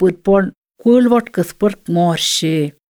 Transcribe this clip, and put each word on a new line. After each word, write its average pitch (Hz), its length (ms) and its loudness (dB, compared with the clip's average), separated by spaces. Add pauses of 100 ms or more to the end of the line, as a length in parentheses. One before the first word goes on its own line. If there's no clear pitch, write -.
udpon 185 480 0 (320)
kulvot 240 480 2
kuspurk 202 580 -4
morshe. 160 840 -2 (200)